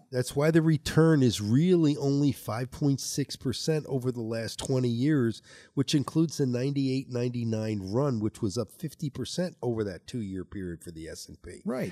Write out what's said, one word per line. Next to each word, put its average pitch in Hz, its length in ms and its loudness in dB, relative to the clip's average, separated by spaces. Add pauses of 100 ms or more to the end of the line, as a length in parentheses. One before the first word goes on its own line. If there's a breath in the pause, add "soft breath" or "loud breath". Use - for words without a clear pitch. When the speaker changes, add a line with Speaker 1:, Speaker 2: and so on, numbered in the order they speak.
(120)
Speaker 1:
That's 127 240 -2
why 151 160 2
the 165 100 6
return 156 640 6
is 107 180 4
really 151 560 4
only 139 340 2
five 120 400 -6
point 139 300 0
six - 340 -6
percent 147 540 -2
over 127 240 -2
the 120 80 -8
last 113 380 -6
twenty 127 280 0
years, 123 540 2 (320 loud breath)
which - 220 -2
includes 160 420 0
the 143 80 0
ninety-eight 131 640 -2
ninety-nine 117 720 -2 (100)
run, 127 280 0
which 107 220 -4
was 101 160 -2
up 113 140 -4
fifty - 380 -8
percent 170 520 -6
over 117 220 0
that 92 240 -8
two-year 95 380 -6
period 90 380 -8
for 87 80 -16
the 80 180 -12
S - 180 -14
and 78 140 -20
P. 90 240 -16
Speaker 2:
Right. 214 260 -4